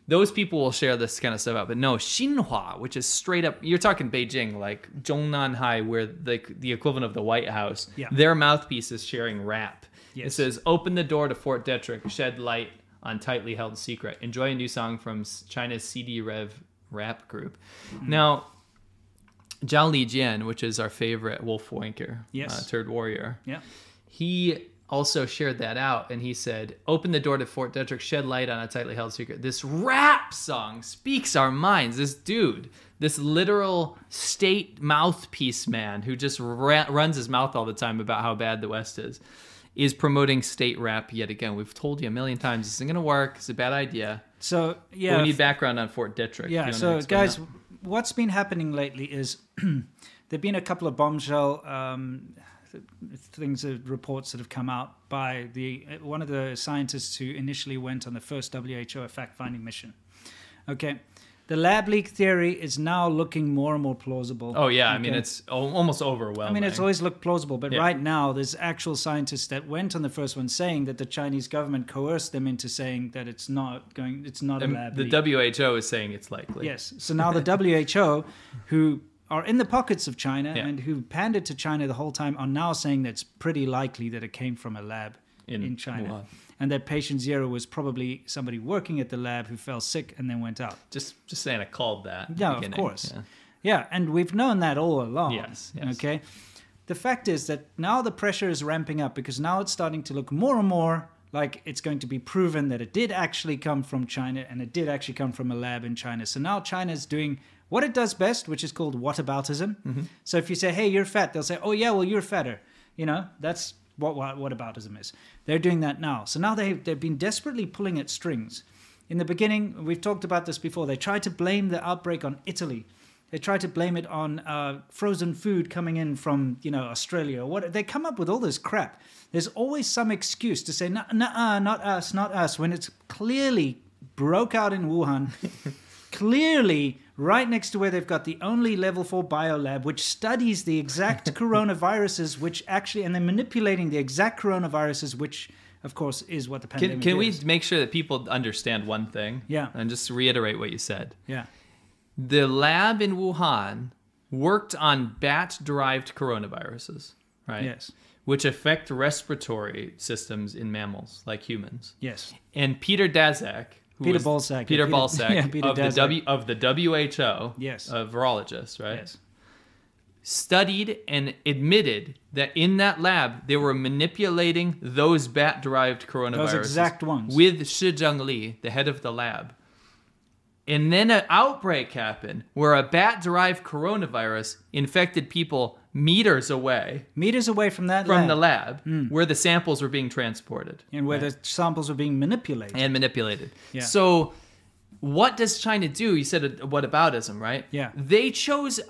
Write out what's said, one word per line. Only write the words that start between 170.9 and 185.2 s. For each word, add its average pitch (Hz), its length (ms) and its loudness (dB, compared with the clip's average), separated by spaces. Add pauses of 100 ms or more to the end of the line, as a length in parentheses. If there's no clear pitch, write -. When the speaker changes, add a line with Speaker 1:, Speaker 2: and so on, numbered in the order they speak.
Speaker 1:
and 139 260 0 (140)
admitted 143 720 2 (140)
that 139 220 0
in 180 220 6
that 196 240 4
lab, 135 460 2
they 143 100 4
were 143 160 4
manipulating 170 1080 2
those 143 460 4
bat-derived 131 800 2
coronaviruses 127 440 0
Speaker 2:
Those - 20 2
exact 160 500 2
ones. 131 320 0
Speaker 1:
with 160 320 6
Shi 185 260 2
Zhengli, 135 680 0
the 117 80 -4
head 135 180 0
of 139 140 -2
the 120 100 -6
lab. 117 420 -6 (1160)
And 151 260 4
then 214 160 6
an 214 180 6
outbreak 185 640 4
happened 110 500 -6 (100)
where 147 220 6
a 135 80 6
bat-derived 180 800 4
coronavirus 143 960 -2 (140)
infected 156 580 2